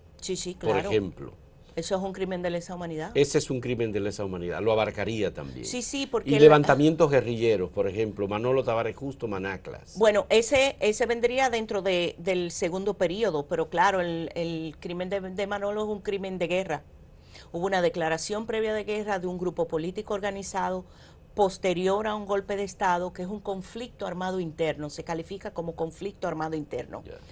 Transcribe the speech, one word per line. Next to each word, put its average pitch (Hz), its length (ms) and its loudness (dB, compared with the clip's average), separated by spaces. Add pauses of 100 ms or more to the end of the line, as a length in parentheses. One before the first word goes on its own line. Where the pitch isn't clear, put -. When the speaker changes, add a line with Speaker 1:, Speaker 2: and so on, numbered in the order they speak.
(200)
Speaker 1:
Sí, - 160 -6
sí, 180 240 -8
Speaker 2:
Por - 120 0
Speaker 1:
claro. 101 180 0
Speaker 2:
ejemplo. 85 440 -2 (400)
Speaker 1:
Eso 170 220 -4
es 185 60 -2
un 190 100 -4
crimen 185 300 -4
de 180 80 -2
lesa 175 260 -6
humanidad. 170 400 -8
Speaker 2:
Ese 139 220 4
es 135 120 0
un 131 120 -2
crimen 120 320 -2
de 101 80 -2
lesa 101 240 -4
humanidad, 87 360 -4
lo 110 120 4
abarcaría 104 600 0
también. 65 320 -10
Speaker 1:
Sí, 247 160 -4
sí, 277 240 -4
porque - 240 -2
Speaker 2:
Y 143 60 6
Speaker 1:
el 143 60 8
Speaker 2:
levantamientos 147 680 10
guerrilleros, 113 600 2
por 98 180 0
ejemplo, 101 400 -2
Manolo 120 380 2
Tavares 113 320 0
Justo, 135 320 -8
Manaclas. 95 680 -8
Speaker 1:
Bueno, 208 320 6
ese, 262 520 4
ese 214 240 2
vendría 240 440 2
dentro 220 320 -2
de, 175 360 0
del 175 340 -2
segundo 190 440 -2
periodo, 175 520 0
pero 165 220 -2
claro, 185 320 2
el, 165 340 -4
el 165 460 -4
crimen 180 280 -6
de, 196 120 -2
de 190 260 -6
Manolo 208 360 -2
es 214 60 -2
un 208 120 -4
crimen 190 380 -4
de 170 80 0
guerra. 170 360 -2 (720)
Hubo 170 140 -2
una 190 140 2
declaración 170 640 0
previa 220 260 -2
de 214 100 -2
guerra 208 360 -4
de 180 80 -4
un 180 100 -4
grupo 170 320 -2
político 185 440 -4
organizado 190 680 -4 (520)
posterior 190 720 2
a 214 80 0
un 214 100 -8
golpe 196 320 -2
de 202 80 -2
Estado, 180 480 0
que 180 80 -10
es 180 80 -6
un 208 100 -8
conflicto 202 640 -8
armado 185 360 -4
interno, 151 480 -2
se - 160 -12
califica 175 480 -8
como 170 220 -6
conflicto 175 520 -6
armado 160 300 -2
interno. 131 480 -8
Speaker 2:
Ya. - 80 -16 (180)